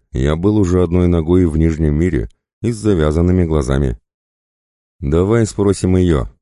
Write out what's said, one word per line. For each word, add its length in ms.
я 240
был 220
уже 260
одной 240
ногой 380
в 100
Нижнем 400
мире 340
и 120
с 20
завязанными 680
глазами". 520
"Давай 460
спросим 500
её", — 320